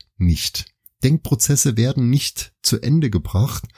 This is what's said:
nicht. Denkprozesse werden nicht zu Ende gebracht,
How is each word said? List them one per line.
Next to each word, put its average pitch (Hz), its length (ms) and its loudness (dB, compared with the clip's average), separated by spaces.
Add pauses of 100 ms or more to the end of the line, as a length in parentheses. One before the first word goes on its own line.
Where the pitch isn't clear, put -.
(160)
nicht. - 500 -2 (360)
Denkprozesse 139 760 0
werden 120 320 0
nicht - 540 -2
zu - 180 0
Ende 147 300 2
gebracht, 101 540 -2 (120)